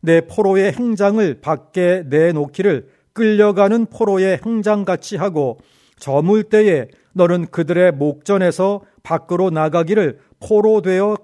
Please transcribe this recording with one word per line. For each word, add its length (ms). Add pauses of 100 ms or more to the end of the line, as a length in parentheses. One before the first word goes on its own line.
내 220
포로의 500
행장을 680
밖에 680
내놓기를 840 (220)
끌려가는 720
포로의 580
행장같이 720
하고 440 (400)
저물 420
때에 460 (240)
너는 400
그들의 400
목전에서 920 (200)
밖으로 460
나가기를 680 (220)
포로 420
되어 420